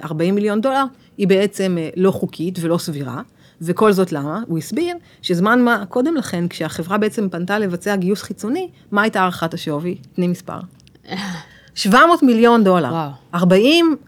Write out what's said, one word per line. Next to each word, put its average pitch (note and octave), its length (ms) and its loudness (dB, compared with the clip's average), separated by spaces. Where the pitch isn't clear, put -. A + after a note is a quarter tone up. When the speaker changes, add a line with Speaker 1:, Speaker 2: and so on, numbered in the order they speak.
Speaker 1:
ארבעים D#3+ 320 -2
מיליון G#3 260 0
דולר, C4+ 220 0
היא G3 100 0
בעצם, F#3+ 520 2
אה, D#3 160 -6
לא F#3 160 4
חוקית F#3 500 -6
ולא E3 160 0
סבירה. C#3+ 440 -8
וכל F3+ 300 2
זאת F#3 200 0
למה? D3+ 360 -6
הוא E3 100 -4
הסביר E4 380 -6
שזמן G#3 400 2
מה, A#3 280 2
קודם C#4 260 0
לכן, F3 320 -4
כשהחברה E3+ 500 -6
בעצם G#3 320 -2
פנתה F3+ 300 -4
לבצע G3 360 -2
גיוס F#3+ 260 -2
חיצוני, D4 480 -6
מה G3+ 100 0
הייתה G#3+ 200 0
הערכת F3 320 -2
השווי? D#3+ 440 -6
תני F3+ 120 -2
מספר. - 300 -6
Speaker 2:
<laughs> - 60 -8
Speaker 1:
שבע A#3+ 320 6
מאות E4+ 160 4
מיליון A#3 400 6
דולר. F3+ 260 4
Speaker 2:
וואו. D#3 200 -4
Speaker 1:
ארבעים, A#3 640 4